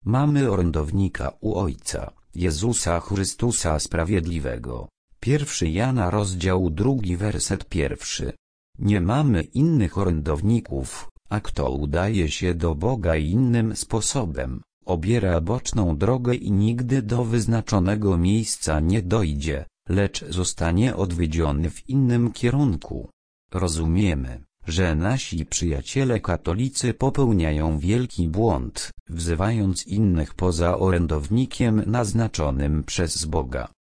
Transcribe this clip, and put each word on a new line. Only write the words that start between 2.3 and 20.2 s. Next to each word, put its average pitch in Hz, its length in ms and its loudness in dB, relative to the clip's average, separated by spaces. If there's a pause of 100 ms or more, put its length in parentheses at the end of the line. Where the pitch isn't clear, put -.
Jezusa 87 640 0
Chrystusa 98 800 -2
Sprawiedliwego. 78 1080 -2 (300)
Pierwszy 139 500 0
Jana, 107 400 0
rozdział 92 600 0
drugi, 101 480 0
werset 98 480 -2
pierwszy. - 680 -4 (460)
Nie 101 220 4
mamy 110 420 2
innych 135 540 2
orędowników, 80 1120 -2 (200)
a 107 100 -2
kto 67 320 -2
udaje 78 600 0
się 90 220 -2
do 82 220 0
Boga 87 400 0
innym 110 600 2
sposobem, 76 840 -4 (240)
obiera 90 560 2
boczną 90 560 0
drogę 123 380 2
i - 160 -2
nigdy 117 500 2
do 117 240 0
wyznaczonego 107 920 2
miejsca 90 640 2
nie 90 220 2
dojdzie, 76 640 -2 (240)
lecz 95 360 0